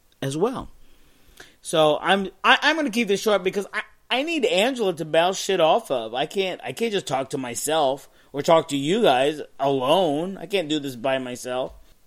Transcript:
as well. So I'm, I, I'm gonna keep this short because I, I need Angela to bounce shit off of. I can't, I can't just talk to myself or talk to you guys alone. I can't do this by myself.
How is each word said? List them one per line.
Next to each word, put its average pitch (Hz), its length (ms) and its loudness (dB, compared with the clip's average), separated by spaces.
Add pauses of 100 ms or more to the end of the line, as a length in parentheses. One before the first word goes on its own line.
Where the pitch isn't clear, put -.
(220)
as 139 160 -6
well. 196 320 -4 (920)
So 156 380 4
I'm, 190 300 0 (140)
I, 240 180 6
I'm 294 140 2
gonna 294 160 -2
keep 233 160 -2
this 190 140 0
short 202 220 2
because 190 300 -2
I, 208 80 -6 (280)
I 247 120 0
need 311 240 -2
Angela 196 480 2
to 160 120 -6
bounce 165 320 2
shit 190 220 -2
off 170 300 4
of. 113 240 -4
I 143 140 -4
can't, 185 360 -4
I 127 100 -8
can't 226 200 -4
just 185 140 -2
talk 135 240 -4
to 143 80 -6
myself 135 680 -2 (240)
or 143 120 -6
talk 165 260 4
to 143 80 -2
you 160 240 0
guys 147 400 2 (180)
alone. 151 800 0
I - 80 -14
can't 175 240 -2
do 151 100 -2
this 139 160 -10
by 131 220 -2
myself. 127 560 -8 (340)